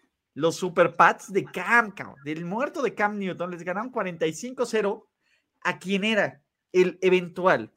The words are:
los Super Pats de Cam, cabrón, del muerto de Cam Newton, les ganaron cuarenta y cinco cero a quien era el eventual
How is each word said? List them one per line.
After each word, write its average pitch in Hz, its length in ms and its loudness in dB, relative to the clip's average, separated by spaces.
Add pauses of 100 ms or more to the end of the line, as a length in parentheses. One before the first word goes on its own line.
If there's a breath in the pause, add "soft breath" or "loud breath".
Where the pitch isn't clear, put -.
(340)
los 160 220 0
Super 170 400 0
Pats 196 360 4
de 185 140 -2
Cam, 208 460 0
cabrón, 120 320 -16
del 160 200 -8
muerto 269 380 -6
de 196 120 -2
Cam 208 240 -2
Newton, 180 320 -6
les 170 140 -12
ganaron 196 260 -6
cuarenta 180 360 -4
y 160 80 -2
cinco 247 320 -6
cero 214 420 -2 (540)
a 175 160 -2
quien 190 260 -2
era 202 380 0 (300)
el 180 280 4
eventual 175 760 2